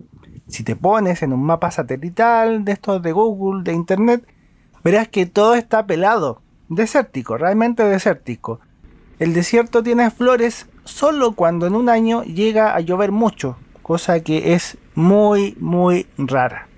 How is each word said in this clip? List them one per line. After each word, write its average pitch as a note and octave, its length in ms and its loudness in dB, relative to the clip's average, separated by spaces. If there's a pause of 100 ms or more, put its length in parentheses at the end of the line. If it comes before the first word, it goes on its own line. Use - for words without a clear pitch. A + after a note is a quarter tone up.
(480)
Si - 160 -12
te A2+ 140 -6
pones F#3 440 0
en C3+ 120 -2
un C3 100 -2
mapa E3 260 0
satelital G#3+ 920 -2
de G3 80 -4
estos G3 300 -4
de E3+ 100 -4
Google, G3 520 -2
de E3+ 100 -4
internet, G3+ 520 0 (600)
verás G3+ 240 2
que F#3 160 -2
todo G#3 300 2
está A3+ 300 0
pelado, F#3 560 0 (280)
desértico, E3+ 680 -2
realmente A3 460 0
desértico. F#3 760 -2 (600)
El E3 140 0
desierto A#3 500 0
tiene A#3 280 2
flores A#3+ 560 0 (160)
solo C#4 500 0
cuando E3+ 340 0
en F#3+ 80 0
un A#3+ 140 0
año A3+ 340 2
llega G#3+ 520 0
a F3 40 0
llover F3+ 320 -2
mucho, G3+ 460 -2 (240)
cosa E3+ 400 0
que D#3+ 320 0
es - 240 -2 (160)
muy, G3+ 680 2
muy F3 480 0 (100)
rara. B2+ 500 -2 (100)